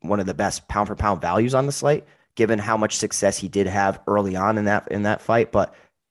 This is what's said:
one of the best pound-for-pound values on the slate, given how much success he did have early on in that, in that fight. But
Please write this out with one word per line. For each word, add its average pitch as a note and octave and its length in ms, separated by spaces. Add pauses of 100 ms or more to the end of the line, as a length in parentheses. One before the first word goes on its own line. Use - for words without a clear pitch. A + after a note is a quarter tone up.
one G2+ 180
of F#2+ 60
the F#2 80
best F#2+ 340
pound-for-pound G3+ 540
values B2+ 340
on C3 100
the C#3+ 60
slate, C#3+ 320 (320)
given A2 240
how A2 160
much G#2+ 220
success G2+ 400
he G2 100
did G2 200
have G2 400
early G2+ 280
on G2+ 220
in G#2 80
that, G2+ 260
in G#2 120
that G#2 180
fight. A2+ 320
But G2 200 (380)